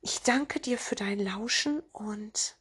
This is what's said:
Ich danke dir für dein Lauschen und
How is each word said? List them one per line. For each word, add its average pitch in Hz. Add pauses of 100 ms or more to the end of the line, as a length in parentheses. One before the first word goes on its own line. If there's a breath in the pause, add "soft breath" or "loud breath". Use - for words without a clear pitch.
Ich -
danke 269
dir 247
für -
dein 202
Lauschen 220 (120)
und 214